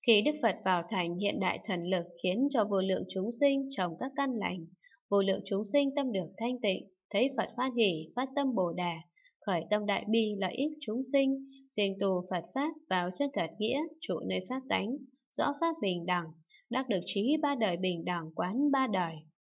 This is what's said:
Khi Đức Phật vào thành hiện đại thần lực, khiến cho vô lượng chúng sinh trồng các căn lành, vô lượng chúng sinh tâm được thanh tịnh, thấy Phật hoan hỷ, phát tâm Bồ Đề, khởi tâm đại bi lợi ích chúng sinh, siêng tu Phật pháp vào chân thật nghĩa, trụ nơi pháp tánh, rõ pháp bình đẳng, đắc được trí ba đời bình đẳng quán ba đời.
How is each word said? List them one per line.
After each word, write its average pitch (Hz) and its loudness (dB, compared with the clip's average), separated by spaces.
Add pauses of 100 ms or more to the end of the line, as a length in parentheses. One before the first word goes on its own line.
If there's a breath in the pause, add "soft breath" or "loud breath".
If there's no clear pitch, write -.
Khi 214 8
Đức 294 2
Phật 220 4 (100)
vào 180 4
thành 175 -2
hiện 196 -2
đại 185 -2
thần 175 -2
lực, 175 0 (180)
khiến 208 2
cho 233 2
vô 196 2
lượng 190 0
chúng 190 -2
sinh 277 2
trồng 175 -2
các 269 -6
căn 269 -2
lành, 180 -4 (440 loud breath)
vô 202 4
lượng 190 0
chúng 208 -2
sinh 277 2
tâm 269 0
được 180 -2 (100)
thanh 247 -2
tịnh, 190 0 (220)
thấy 240 2
Phật 208 -2
hoan 247 -2
hỷ, 175 2
phát 262 -2
tâm 269 0
Bồ 180 2
Đề, 175 -2 (520 loud breath)
khởi 180 0
tâm 208 2
đại 202 0
bi 214 2
lợi 190 -2
ích 302 0 (100)
chúng 226 -4 (120)
sinh, 269 4 (260 loud breath)
siêng 196 0
tu 190 2
Phật 175 -2 (120)
pháp 294 0 (180)
vào 180 2
chân 285 0
thật 170 -2
nghĩa, 240 0 (200)
trụ - -4
nơi 185 0 (100)
pháp 262 -4
tánh, 208 0 (340 soft breath)
rõ 233 0
pháp 330 0
bình 175 0
đẳng, 175 0 (440 soft breath)
đắc 262 -2
được 185 2
trí 240 2
ba 285 2
đời 196 0
bình 180 -2
đẳng 170 -2
quán 233 0
ba 269 2
đời. 180 0 (280)